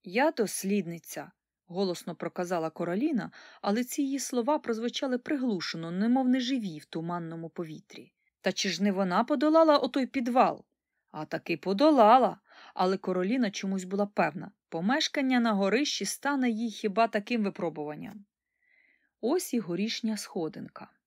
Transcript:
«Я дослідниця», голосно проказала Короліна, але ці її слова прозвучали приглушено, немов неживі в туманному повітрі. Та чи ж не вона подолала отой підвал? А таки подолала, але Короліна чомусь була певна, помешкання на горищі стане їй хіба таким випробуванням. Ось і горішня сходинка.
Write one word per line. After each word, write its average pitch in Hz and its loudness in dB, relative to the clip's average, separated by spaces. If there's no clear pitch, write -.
«Я 247 2
дослідниця», 175 -4
голосно 180 -4
проказала 170 -4
Короліна, 185 -2
але 214 0
ці - -4
її 277 -2
слова 262 0
прозвучали 240 -2
приглушено, 202 -4
немов 240 2
неживі 240 0
в - -18
туманному 165 -6
повітрі. - -12
Та 190 0
чи 196 -2
ж 170 -2
не 202 4
вона 185 2
подолала 302 6
отой 262 0
підвал? 240 2
А 156 -12
таки 160 -6
подолала, 226 6
але 190 0
Короліна 190 -2
чомусь 190 -4
була 202 -2
певна, 165 -2
помешкання 254 0
на 233 2
горищі 196 0
стане 269 -2
їй 220 -4
хіба 220 0
таким 220 -2
випробуванням. 160 -8
Ось 294 -2
і 240 0
горішня 208 -4
сходинка. - -10